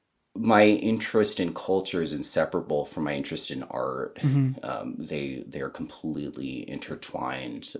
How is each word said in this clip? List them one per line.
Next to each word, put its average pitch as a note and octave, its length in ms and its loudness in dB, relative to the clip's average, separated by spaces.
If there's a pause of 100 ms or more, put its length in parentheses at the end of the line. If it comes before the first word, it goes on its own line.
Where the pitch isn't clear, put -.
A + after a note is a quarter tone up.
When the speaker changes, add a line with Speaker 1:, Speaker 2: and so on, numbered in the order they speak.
(340)
Speaker 1:
my A2 320 8
interest G#2+ 720 4
in E2+ 120 0
culture F#2+ 480 0
is D2+ 140 -2
inseparable D2 720 0
from D#2+ 180 -4
my D2 100 0
interest C#2+ 360 -4
in C2+ 140 -6
art. - 520 -4
Speaker 2:
Mm-hmm. C3+ 480 2
Speaker 1:
Um, A#2 340 -6
they, C#2 480 -4
they C#2 140 -8
are C2+ 80 -4
completely C#2 1000 -6
intertwined. - 1120 -8